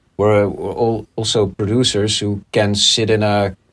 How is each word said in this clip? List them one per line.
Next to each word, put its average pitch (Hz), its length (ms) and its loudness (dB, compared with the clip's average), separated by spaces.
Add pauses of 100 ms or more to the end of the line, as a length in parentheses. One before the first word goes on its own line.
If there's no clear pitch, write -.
(180)
we're, 104 300 4
we're 90 260 -6
all 113 320 -2 (100)
also 107 320 0
producers 107 720 0
who 104 220 -4 (100)
can 104 240 2
sit 107 340 0
in 107 140 2
a 101 320 0 (180)